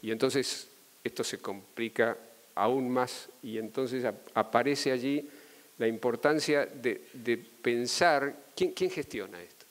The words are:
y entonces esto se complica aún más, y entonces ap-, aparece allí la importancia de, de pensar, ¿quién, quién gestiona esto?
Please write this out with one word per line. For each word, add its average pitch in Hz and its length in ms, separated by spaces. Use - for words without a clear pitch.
y 110 80
entonces 127 600
esto 117 220
se 104 140
complica 113 760
aún 123 340
más, 123 380
y 110 140
entonces 123 480
ap-, 107 300
aparece 131 580
allí 139 340
la 113 80
importancia 139 800
de, 120 360
de 117 260
pensar, 139 960
¿quién, 180 160
quién 185 180
gestiona 101 520
esto? - 300